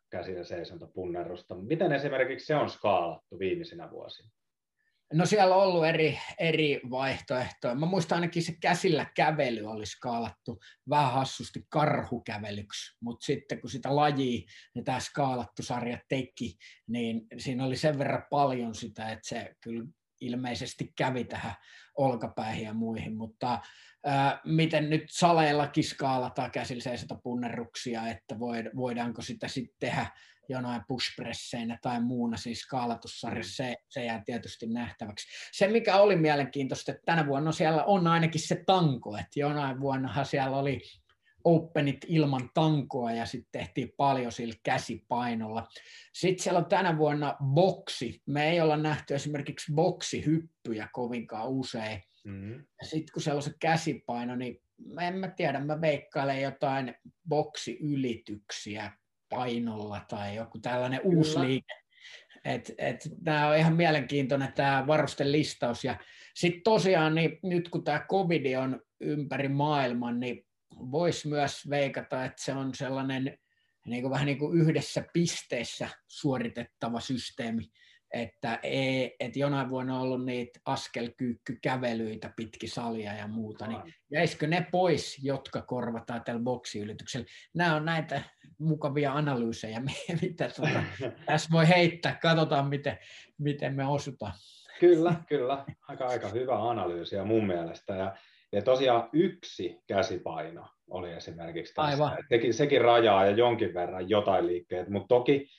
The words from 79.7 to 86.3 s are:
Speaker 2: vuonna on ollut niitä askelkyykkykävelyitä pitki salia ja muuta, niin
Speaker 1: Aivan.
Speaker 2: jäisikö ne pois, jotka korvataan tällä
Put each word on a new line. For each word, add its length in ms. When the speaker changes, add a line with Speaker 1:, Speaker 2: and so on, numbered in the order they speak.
Speaker 2:
vuonna 260
on 40
ollut 240
niitä 400
askelkyykkykävelyitä 1700
pitki 320
salia 460
ja 140
muuta, 380
niin 100
Speaker 1:
Aivan. 160
Speaker 2:
jäisikö 360
ne 260
pois, 520
jotka 380
korvataan 640
tällä 160